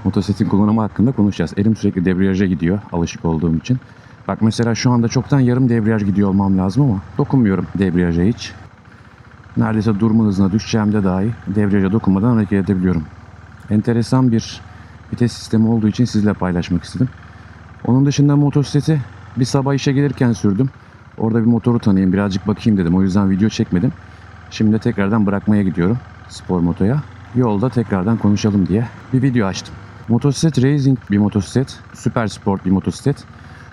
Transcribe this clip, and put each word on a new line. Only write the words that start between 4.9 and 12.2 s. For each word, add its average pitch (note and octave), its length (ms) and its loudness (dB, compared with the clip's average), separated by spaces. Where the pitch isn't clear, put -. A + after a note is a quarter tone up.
anda A#2 160 2
çoktan C3+ 320 0
yarım B2 300 2
debriyaj A2 360 2
gidiyor G2+ 240 2
olmam F#2+ 280 2
lazım F#2+ 260 0
ama A2 160 0
dokunmuyorum G2+ 500 0
debriyaja F2 420 2
hiç. A2+ 320 -2
Neredeyse A2 420 0
durma A2+ 240 2
hızına G2 280 2
düşeceğimde G#2+ 520 0
dahi F#2+ 280 0
debriyaja G2 440 0
dokunmadan G#2 420 2